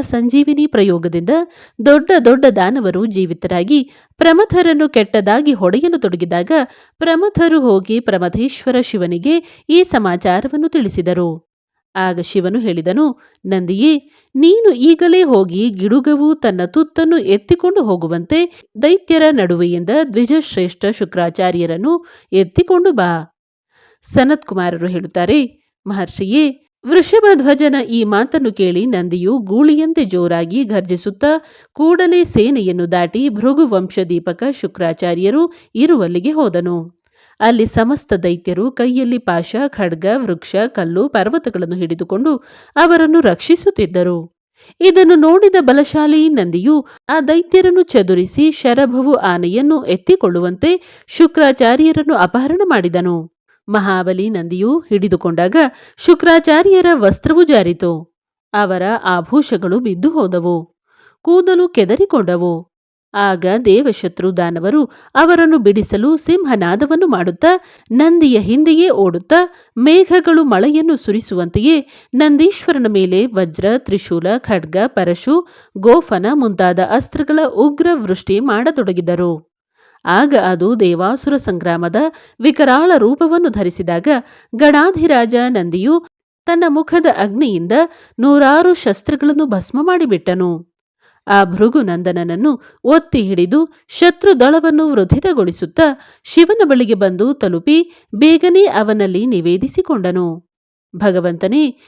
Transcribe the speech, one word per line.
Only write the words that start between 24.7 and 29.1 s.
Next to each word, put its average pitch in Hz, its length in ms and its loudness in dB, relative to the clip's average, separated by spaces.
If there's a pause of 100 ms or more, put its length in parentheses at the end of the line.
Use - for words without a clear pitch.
ಹೇಳುತ್ತಾರೆ, 180 580 -2 (420)
ಮಹರ್ಷಿಯೇ, 202 760 -2 (240)
ವೃಷಭಧ್ವಜನ 302 880 2 (140)
ಈ 233 140 0
ಮಾತನ್ನು 214 500 -2
ಕೇಳಿ 185 320 -2
ನಂದಿಯು 180 520 -2